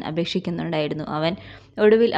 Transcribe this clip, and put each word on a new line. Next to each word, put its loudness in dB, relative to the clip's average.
അപേക്ഷിക്കുന്നുണ്ടായിരുന്നു -4
അവൻ. 0
ഒടുവിൽ 6